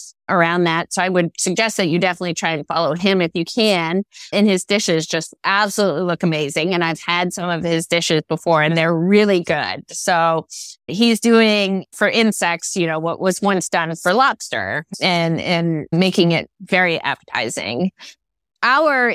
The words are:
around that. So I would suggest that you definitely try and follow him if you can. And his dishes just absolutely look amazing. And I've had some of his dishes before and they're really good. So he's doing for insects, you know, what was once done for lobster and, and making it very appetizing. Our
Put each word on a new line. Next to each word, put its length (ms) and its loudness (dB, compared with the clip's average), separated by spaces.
around 340 2
that. 300 0
So 80 0
I 80 0
would 280 0
suggest 380 0
that 140 0
you 100 2
definitely 340 -2
try 180 -4
and 140 -6
follow 300 -2
him 260 0
if 120 -2
you 100 -2
can. 600 0
And 160 2
his 160 0
dishes 420 0
just 280 -6
absolutely 600 0
look 200 -2
amazing. 500 0
And 80 0
I've 200 -2
had 320 -2
some 160 -6
of 120 -2
his 240 0
dishes 440 0
before 320 2
and 160 2
they're 180 2
really 480 4
good. 460 -2
So 580 0
he's 320 2
doing 720 4
for 160 0
insects, 680 0
you 100 0
know, 120 -2
what 200 -4
was 220 -2
once 260 0
done 300 -2
for 160 0
lobster 720 -2
and, 400 0
and 500 -2
making 400 2
it 180 -2
very 400 0
appetizing. 920 -4
Our 500 2